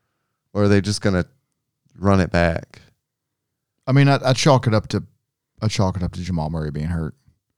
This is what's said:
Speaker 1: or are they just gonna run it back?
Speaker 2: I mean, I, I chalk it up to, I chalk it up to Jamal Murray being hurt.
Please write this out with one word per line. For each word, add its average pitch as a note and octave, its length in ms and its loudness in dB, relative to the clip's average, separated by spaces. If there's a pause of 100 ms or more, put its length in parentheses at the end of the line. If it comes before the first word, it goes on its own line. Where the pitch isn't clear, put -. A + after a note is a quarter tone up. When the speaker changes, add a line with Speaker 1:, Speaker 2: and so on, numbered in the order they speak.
(520)
Speaker 1:
or G2+ 120 0
are G2+ 40 4
they G2+ 120 4
just G#2 220 -4
gonna F#2 220 0 (760)
run F#2+ 220 2
it E2+ 100 0
back? - 500 -2 (1040)
Speaker 2:
I C3 60 -2
mean, C#3 160 6
I, C#3 160 4
I C3 80 2
chalk C3 340 2
it A2 80 2
up G#2+ 140 0
to, G2+ 140 -4 (580)
I A2 80 -2
chalk G2+ 280 0
it F2 60 -6
up F2 100 -4
to F#2 100 -10
Jamal E2 280 -4
Murray D#2 200 -6
being D2+ 160 -6
hurt. E2 280 -6 (440)